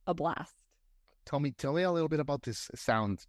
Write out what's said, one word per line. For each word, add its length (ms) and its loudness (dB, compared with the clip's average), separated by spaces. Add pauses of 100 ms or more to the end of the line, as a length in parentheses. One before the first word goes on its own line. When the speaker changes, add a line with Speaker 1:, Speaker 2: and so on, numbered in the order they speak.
Speaker 1:
a 60 2
blast. 420 -4 (680)
Speaker 2:
Tell 140 -2
me, 120 0
tell 220 -2
me 100 2
a 80 4
little 180 2
bit 100 2
about 220 -2
this 320 -8
sound 560 0